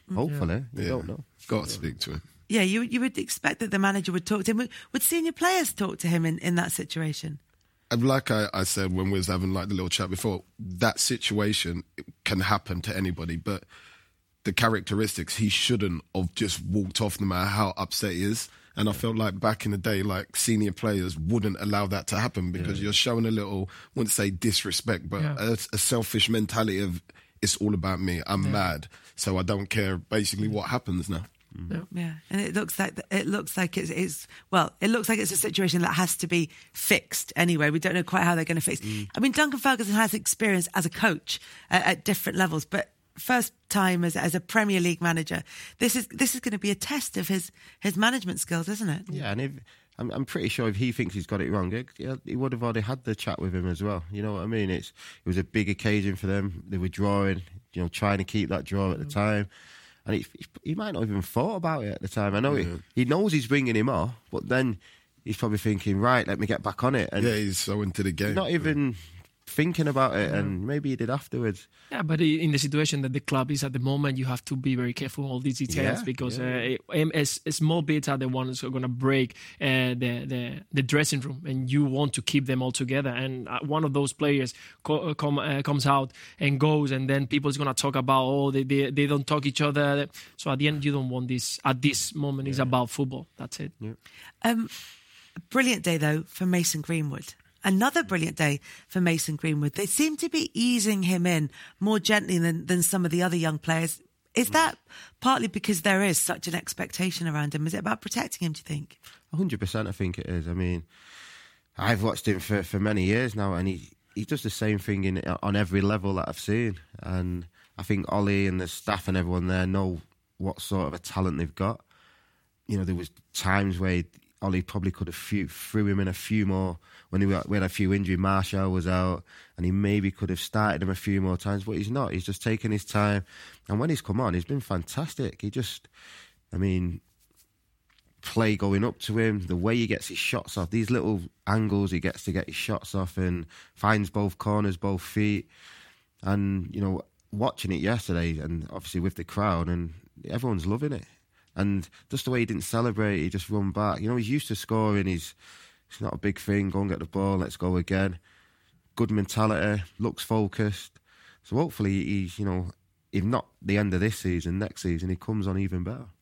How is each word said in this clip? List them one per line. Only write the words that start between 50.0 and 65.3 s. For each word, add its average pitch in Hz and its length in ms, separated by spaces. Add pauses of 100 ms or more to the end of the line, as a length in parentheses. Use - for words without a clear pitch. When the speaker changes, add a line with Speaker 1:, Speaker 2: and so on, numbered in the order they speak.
Speaker 2:
I'm 131 140
pretty - 240
sure 117 180
if 101 80
he 123 160
thinks 113 240
he's 90 100
got 98 160
it 65 80
wrong, 90 220
he, 123 140 (380)
he - 120
would 127 160
have 117 100
already 117 200
had 127 240
the 110 100
chat - 240
with 92 160
him 90 120
as 87 140
well. 98 300
You 101 100
know 107 120
what 90 100
I 104 40
mean? 107 220
It's, - 200
it - 380
was 90 120
a 92 40
big 101 260
occasion 101 480
for 101 100
them. 95 420
They 98 80
were 90 120
drawing, 98 520 (320)
you 90 80
know, 85 60
trying 101 320
to 95 60
keep 104 240
that 87 160
draw 98 260
at - 80
the - 60
Speaker 4:
Mm. 143 80
Speaker 2:
time. 104 360 (560)
And 107 100
he, - 100 (140)
he, - 60 (180)
he 156 120
might 214 180
not 113 100
even 101 180
thought 151 360
about 160 260
it 104 120
at - 60
the 95 60
time. 101 260
I 101 60
know 143 160
Speaker 3:
Yeah. 87 220 (180)
Speaker 2:
he, 123 60
he 127 40
knows 170 280
he's 139 140
bringing 127 280
him 110 140
off, 107 220 (200)
but - 160
then 123 300 (480)
he's 104 100